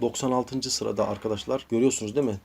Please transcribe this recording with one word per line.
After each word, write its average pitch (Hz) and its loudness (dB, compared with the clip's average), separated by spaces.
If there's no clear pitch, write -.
Doksan 120 0
altıncı 127 0
sırada 110 0
arkadaşlar 107 -2
görüyorsunuz 117 2
değil 143 2
mi? 101 -2